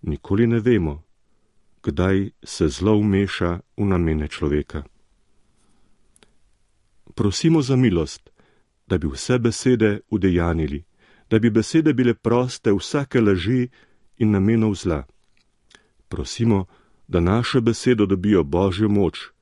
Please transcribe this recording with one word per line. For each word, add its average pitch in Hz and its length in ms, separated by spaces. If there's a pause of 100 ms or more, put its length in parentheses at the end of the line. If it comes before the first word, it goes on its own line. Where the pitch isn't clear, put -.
Nikoli 98 460
ne 117 120
vemo, 90 440 (800)
kdaj 95 460 (140)
se - 240
zlo 104 320
vmeša 95 600 (180)
v 104 80
namene 80 420
človeka. 73 560 (2250)
Prosimo 156 460
za 135 140
milost, 92 540 (580)
da 92 100
bi 80 100
vse 95 320
besede 110 600 (100)
udejanili, 85 760 (460)
da 110 100
bi 117 100
besede 143 440
bile 120 200
proste 120 600
vsake 131 480
laži 107 480 (480)
in 107 140
namenov 107 420
zla. 85 300 (1040)
Prosimo, 107 580 (420)
da 90 120
naše 113 420
besede 113 440
dobijo 95 380
Božjo 90 460
moč 101 300 (220)